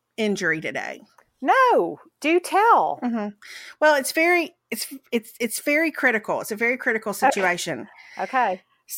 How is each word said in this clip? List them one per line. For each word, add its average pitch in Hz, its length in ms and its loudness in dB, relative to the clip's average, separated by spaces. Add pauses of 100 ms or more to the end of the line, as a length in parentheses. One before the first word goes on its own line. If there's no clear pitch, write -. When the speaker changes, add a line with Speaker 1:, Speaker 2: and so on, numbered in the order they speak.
(180)
Speaker 1:
injury 190 420 0
today. - 400 -8 (400)
Speaker 2:
No, 330 600 4 (200)
do 330 180 4
tell. 349 640 2
Speaker 1:
Mm-hmm. 233 260 -4 (520)
Well, 302 140 6
it's 277 180 -2
very, 339 420 2 (160)
it's, - 220 -10 (180)
it's, 233 300 -4
it's 233 200 -4
very 302 300 0
critical. 214 520 -2
It's - 100 -8
a 208 40 -8
very 233 200 -2
critical 220 360 -4
Speaker 2:
Okay. 247 180 2
Speaker 1:
situation. 175 580 -2 (300)
Speaker 2:
Okay. 196 420 -2 (380)